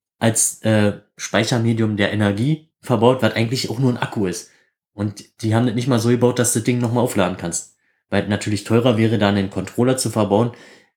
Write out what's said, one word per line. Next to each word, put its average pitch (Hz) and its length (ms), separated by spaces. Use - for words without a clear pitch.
als, - 440
äh, 104 300
Speichermedium 113 800
der 98 140
Energie 104 580
verbaut, 123 400
was 110 140
eigentlich 117 340
auch 107 100
nur 131 120
ein 120 60
Akku - 300
ist. - 220
Und 104 300
die 110 140
haben 117 100
das 113 100
nicht 120 120
mal 123 120
so 110 100
gebaut, 123 300
dass 117 140
du 123 60
das 110 60
Ding 123 140
nochmal 120 240
aufladen 92 340
kannst. - 380
Weil 98 140
es 95 60
natürlich 101 360
teurer 117 320
wäre, 113 200
da 101 120
einen 98 200
Controller 117 480
zu 120 120
verbauen, 110 420